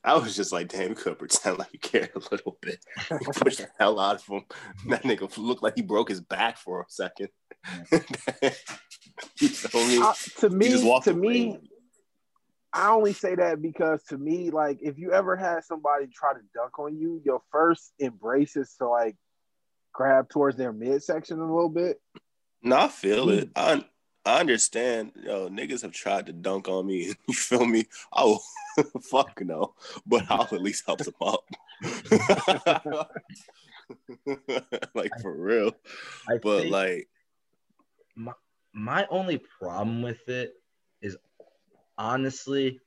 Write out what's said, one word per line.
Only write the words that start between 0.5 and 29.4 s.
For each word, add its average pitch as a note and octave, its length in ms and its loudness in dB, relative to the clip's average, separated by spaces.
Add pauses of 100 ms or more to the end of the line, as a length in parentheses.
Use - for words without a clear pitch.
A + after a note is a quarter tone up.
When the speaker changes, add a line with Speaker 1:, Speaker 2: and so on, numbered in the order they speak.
Speaker 1:
like, F2 160 -4
"Damn, F#2 220 -6
you A2+ 60 -6
could - 220 -6
pretend - 420 -2
like - 120 -10
you - 80 -20
cared - 360 -2
a G2 40 -6 (120)
little G2+ 300 -6
bit." F2 220 -10 (140)
<laughs> - 120 -10 (120)
You - 120 -8
pushed - 260 2
the - 100 -12 (100)
hell G#2 200 4
out G2 160 2
of - 100 -16
him. G2 180 -6 (460)
That B2 140 0
nigga G2+ 340 -2
looked A#2 260 -2
like G#2+ 140 0
he A#2+ 40 -4
broke G#2+ 280 0
his F#2+ 120 -4
back F#2+ 360 -4
for F2+ 240 -8
a - 80 -10
second. F#2+ 400 -8 (340)
<laughs> F#2 380 0 (1400)
You C#4+ 80 4
feel - 400 0
me? B2 140 6
Speaker 2:
Uh, - 120 6 (260)
to - 100 6
Speaker 1:
He G3 200 4
just B3+ 140 6
Speaker 2:
me, A2+ 60 6
Speaker 1:
walked B2+ 160 6
Speaker 2:
to G3+ 60 6
Speaker 1:
away. E3+ 100 0
Speaker 2:
me, A#3 380 2 (1120)
I G#3+ 160 2
only G#3+ 240 4
say F#3 220 -2
that E3+ 260 2
because D#3+ 480 -2
to C#3+ 80 -8
me, E3 320 -2
like, D3+ 320 0
if C#3+ 160 -6
you F3 160 -2
ever F#3 240 2
had E3+ 260 -2
somebody D3 440 -2
try C#3 260 -2
to A#2+ 80 -8 (120)
dunk A#2 260 -6
on D3+ 180 -8
you, E3 260 -6
your C3 260 0
first D#3+ 500 2
embrace B2+ 580 0
is C3+ 220 -6
to, B2 100 0
like, A#2 260 2 (760)
grab C3+ 340 4
towards C#3 300 0
their B2 160 -4
midsection C#3+ 680 -2
a D#3+ 40 -6
little E3 260 2
bit. E3+ 320 -2 (600)
Speaker 1:
No, B2 160 4
I F3 120 6
feel G#2 380 0
Speaker 2:
Mm. G2+ 160 6
Speaker 1:
it. - 120 -10
I, - 300 2 (400)
I B2 160 4
understand. A#2 760 0
Yo, G2 320 -6
niggas A#2+ 360 -8
have F2 100 -12
tried G2 320 -2
to G2 80 -12
dunk F#2+ 340 -4
on F#2 180 -2
me. F#2 340 -4
<laughs> - 100 -10
You - 40 -2
feel B2 320 2
me? A2+ 200 2 (260)
Oh, G#2+ 300 4 (340)
<laughs> C#3+ 280 0
fuck - 380 0